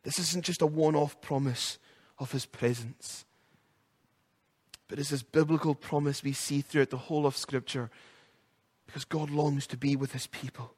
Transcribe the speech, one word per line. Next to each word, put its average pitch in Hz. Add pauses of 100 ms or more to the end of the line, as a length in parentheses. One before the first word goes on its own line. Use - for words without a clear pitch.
This 139
isn't 175
just 175
a 160
one-off 151
promise 135 (400)
of 135
his 135
presence, - (1600)
but 135
it's 143
this 139
biblical 156
promise 143
we 139
see 143
throughout 139
the 131
whole 151
of 135
Scripture, 123 (920)
because -
God 151
longs 147
to 127
be 139
with 135
his 131
people. -